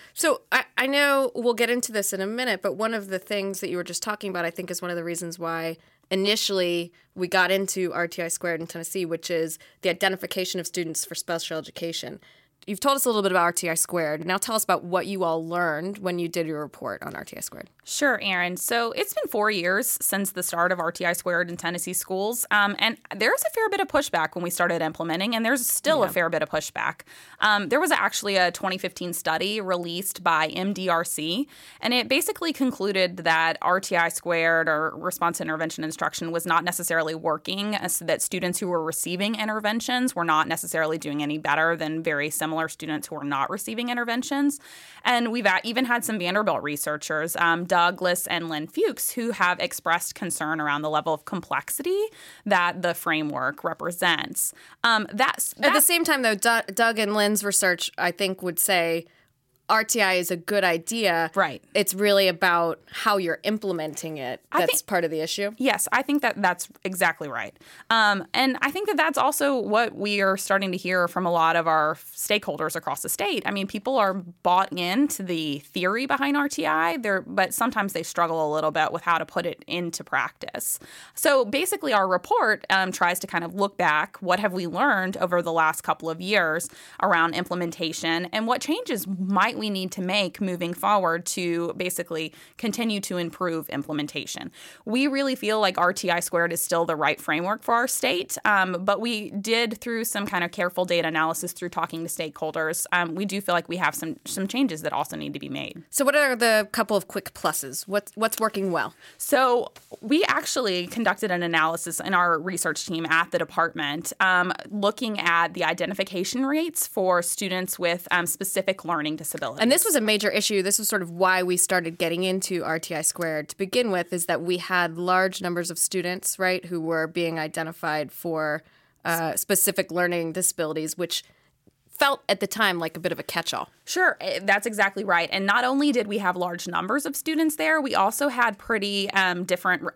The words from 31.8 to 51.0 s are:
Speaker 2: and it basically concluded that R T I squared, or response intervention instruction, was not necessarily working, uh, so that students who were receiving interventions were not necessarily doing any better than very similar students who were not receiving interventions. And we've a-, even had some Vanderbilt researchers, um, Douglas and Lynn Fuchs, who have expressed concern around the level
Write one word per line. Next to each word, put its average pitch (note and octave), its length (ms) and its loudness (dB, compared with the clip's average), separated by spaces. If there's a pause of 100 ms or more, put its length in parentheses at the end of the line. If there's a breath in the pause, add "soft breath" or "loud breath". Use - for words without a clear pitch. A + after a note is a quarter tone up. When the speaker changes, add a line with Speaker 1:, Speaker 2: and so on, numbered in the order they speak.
Speaker 2:
and A#3+ 140 0
it B3 120 2
basically E4 460 0
concluded F#3+ 640 0
that E3 440 4
R F3+ 180 4
T F#3+ 160 -2
I E3+ 140 4
squared, E3 580 2
or D#3 260 0
response E3+ 460 -2
intervention D#3+ 440 -4
instruction, D#3+ 480 -4
was E3 120 -2
not F3 200 2
necessarily E3 500 -2
working, F3 640 -2
uh, F#3 120 -4
so - 160 -4
that E3 160 2
students F3+ 380 -2
who G3 100 -2
were E3+ 160 0
receiving F3+ 520 -2
interventions A3 800 -2
were E3+ 100 -2
not D#3 240 4
necessarily D#3+ 500 0
doing D3 240 -4
any D3+ 160 -2
better D#3 360 2
than D#3+ 280 -4
very D3+ 260 -2
similar D#3 300 -2 (100)
students D#3 380 -8
who - 80 -12
were D3 80 -8
not C#3 280 -2
receiving A3 380 -6
interventions. B3 680 0 (460 loud breath)
And A#3+ 260 2
we've A3+ 160 -2
a-, F#3 160 4
even A#3 220 -2
had A#3+ 200 0
some A3 140 -2
Vanderbilt F3 460 0
researchers, D3+ 720 -4
um, E3+ 300 2
Douglas F3+ 600 2
and E3+ 220 -4
Lynn D#3 180 -4
Fuchs, - 460 -2
who A#3 180 -2
have F3+ 300 2
expressed - 560 -2
concern D#3+ 440 -4
around D3 220 0
the D3+ 80 -2
level D#3 240 0